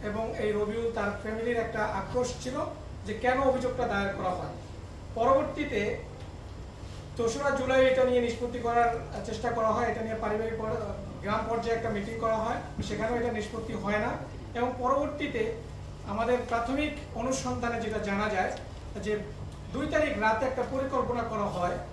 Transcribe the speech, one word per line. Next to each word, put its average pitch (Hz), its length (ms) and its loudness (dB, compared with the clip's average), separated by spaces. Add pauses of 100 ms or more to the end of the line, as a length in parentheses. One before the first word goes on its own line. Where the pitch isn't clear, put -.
এবং 220 320 -2
এই 208 140 2
রবিউল, 226 420 0
তার 202 160 0 (120)
ফ্যামিলির 226 340 0
একটা 220 280 0
আক্রোশ 214 580 -2
ছিল 262 160 -4 (480)
যে 208 80 -4
কেন 254 260 2
অভিযোগটা 247 460 2
দায়ের 202 280 0
করা 185 160 0
হয়। 156 220 -4 (640)
পরবর্তীতে 262 840 2 (1160)
দোসরা 269 340 2
জুলাই 262 360 6
এটা 254 180 8
নিয়ে 247 160 6
নিষ্পত্তি 240 380 0
করার 233 680 2
চেষ্টা 233 260 -2
করা 226 180 2
হয়। 233 180 4
এটা 220 140 0
নিয়ে 220 140 -2
পারিবারিক 214 440 -2
পর-, 214 640 -4
গ্রাম 214 260 0
পর্যায়ে 226 280 2
একটা 226 120 -2
মিটিং 214 320 -2
করা 220 160 2
হয়, 233 200 0 (260)
সেখানেও 220 380 0
এটা 233 120 0
নিষ্পত্তি - 400 -4
হয় 202 260 0
না। 226 120 2 (440)
এবং 247 240 2
পরবর্তীতে 247 760 2 (520)
আমাদের 233 300 2 (100)
প্রাথমিক 269 480 0 (180)
অনুসন্ধানে 240 680 -2
যেটা 214 180 -2
জানা 202 300 0
যায় 190 240 2 (500)
যে 208 160 0 (540)
দুই 294 140 -2
তারিখ 302 340 2
রাতে 220 260 4
একটা 247 240 0
পরিকল্পনা 254 520 0
করা 214 220 -2
হয় 175 340 0 (140)